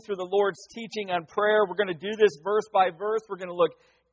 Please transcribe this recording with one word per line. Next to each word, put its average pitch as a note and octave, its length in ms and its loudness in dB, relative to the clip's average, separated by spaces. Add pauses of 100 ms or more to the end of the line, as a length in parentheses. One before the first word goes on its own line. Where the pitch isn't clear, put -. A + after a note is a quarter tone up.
through G3+ 120 -6
the F3+ 140 -8
Lord's G3 440 0
teaching G#3+ 340 -10
on F3 160 -2
prayer. G#3+ 420 2
We're F3+ 60 -12
gonna F#3 220 -2
do G3 200 -6
this G#3 280 4
verse G#3 280 -2
by F#3 200 4
verse. G#3 360 -4
We're G3 100 -10
gonna F3+ 180 -10
look F3 160 4 (420)